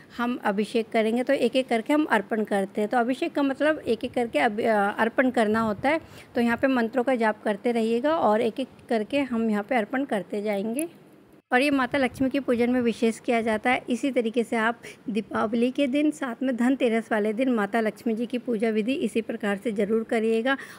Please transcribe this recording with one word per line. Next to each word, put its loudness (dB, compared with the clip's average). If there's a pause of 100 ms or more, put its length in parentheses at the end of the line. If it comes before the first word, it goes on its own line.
(160)
हम -2
अभिषेक 0
करेंगे। 2
तो 0
एक-एक 2
करके 0
हम 4
अर्पण 0
करते -2
हैं। 0
तो 2
अभिषेक 0
का 0
मतलब 0
एक-एक -4
करके -2
अभि-, 0
अ, 2
अर्पण 2
करना 2
होता -2
है। 0 (340)
तो 0
यहाँ 2
पे 0
मंत्रों 0
का 2
जाप 0
करते -2
रहिएगा 0
और 4
एक-एक -2 (200)
करके 0
हम 0
यहाँ 0
पे -4
अर्पण -2
करते -4
जाएंगे। -2 (640)
और 4
ये 4
माता 0
लक्ष्मी 0
की 0
पूजन 2
में 2
विशेष 0
किया 0
जाता 0
है। 0
इसी 0
तरीके 0
से -4
आप 0 (320)
दीपावली 0
के 0
दिन, 2
साथ -6
में 0
धनतेरस 2
वाले 2
दिन 0
माता 0
लक्ष्मी -2
जी -2
की -4
पूजा -2
विधि 0
इसी -2
प्रकार -4
से -4
ज़रूर 0
करिएगा। 0 (220)